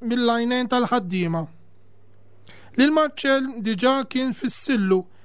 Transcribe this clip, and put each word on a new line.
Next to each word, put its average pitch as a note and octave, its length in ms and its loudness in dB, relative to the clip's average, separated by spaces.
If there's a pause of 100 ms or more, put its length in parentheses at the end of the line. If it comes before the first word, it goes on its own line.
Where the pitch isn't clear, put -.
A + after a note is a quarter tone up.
mill-għajnejn A#3+ 680 0
tal-ħaddiema. F3+ 800 0 (1300)
Lil C#4 140 6
Marcel C#4 580 0 (120)
diġà A#3 480 0
kien C4 240 -2
fis-sillu G3 720 0 (220)